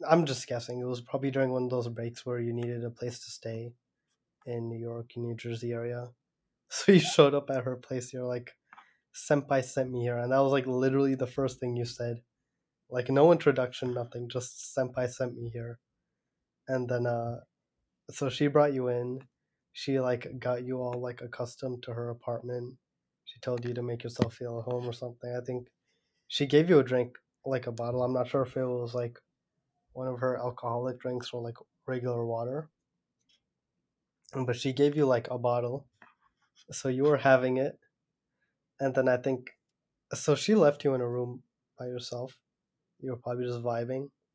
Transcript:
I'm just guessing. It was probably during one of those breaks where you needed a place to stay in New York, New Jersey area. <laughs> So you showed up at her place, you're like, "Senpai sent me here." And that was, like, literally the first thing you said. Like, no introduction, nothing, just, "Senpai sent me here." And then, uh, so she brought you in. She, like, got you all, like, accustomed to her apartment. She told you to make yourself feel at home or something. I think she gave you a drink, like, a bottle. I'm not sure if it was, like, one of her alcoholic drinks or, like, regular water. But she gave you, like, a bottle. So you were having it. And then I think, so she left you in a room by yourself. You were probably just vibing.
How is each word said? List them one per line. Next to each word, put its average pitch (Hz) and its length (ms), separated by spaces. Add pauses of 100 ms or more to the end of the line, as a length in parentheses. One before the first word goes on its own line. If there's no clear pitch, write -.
I'm 165 180
just 135 220
guessing. 123 320
It 123 60
was 123 160
probably 135 280
during 131 220
one 127 120
of 127 60
those 123 180
breaks 117 380
where 123 140
you 117 120
needed 120 320
a 117 60
place 120 340
to - 60
stay 117 440 (720)
in 117 220
New 113 120
York, 117 360
New 117 200
Jersey 120 360
area. 120 440
<laughs> - 40 (500)
So - 220
you 185 80
showed 143 340
up 139 160
at 131 140
her 127 120
place, 123 360
you're 127 120
like, 123 320 (580)
"Senpai 139 500
sent 131 280
me 123 100
here." 120 160
And 120 140
that 135 80
was, 135 120
like, 135 140
literally 135 500
the 131 100
first 135 340
thing 123 160
you 120 100
said. 120 360 (680)
Like, 123 200
no 143 220
introduction, 127 600
nothing, 120 340
just, - 480
"Senpai 127 340
sent 123 260
me 117 140
here." 117 300 (880)
And 127 200
then, 120 180
uh, 117 340 (680)
so - 200
she 147 180
brought 147 260
you 127 140
in. 123 400 (440)
She, 135 280
like, 127 400
got 123 240
you 127 160
all, 123 200
like, 123 220
accustomed 123 600
to 120 100
her 120 160
apartment. 123 680 (460)
She - 160
told 120 260
you 120 80
to 123 80
make 120 220
yourself 117 320
feel 120 240
at 113 60
home 123 220
or 117 60
something. 123 420
I 123 80
think 123 240 (600)
she - 180
gave 151 240
you 165 100
a 127 40
drink, 123 340 (280)
like, 131 220
a 120 40
bottle. 120 320
I'm 127 100
not 127 140
sure 135 140
if 127 140
it 131 100
was, 123 280
like, 120 240 (720)
one 131 160
of 123 120
her 127 180
alcoholic 123 640
drinks 127 320
or, 123 100
like, 117 140 (300)
regular 123 400
water. 120 440 (1600)
But 123 240
she 135 160
gave 143 240
you, 151 100
like, 123 240
a 127 80
bottle. 120 500 (840)
So - 160
you 127 160
were 147 140
having 131 400
it. 135 200 (1040)
And 135 140
then 131 140
I 123 100
think, 123 400 (560)
so - 220
she 208 180
left 147 300
you 139 100
in 127 80
a 120 60
room 123 360 (340)
by 123 80
yourself. 123 540 (600)
You 131 120
were 120 60
probably 123 280
just 123 160
vibing. 120 480 (240)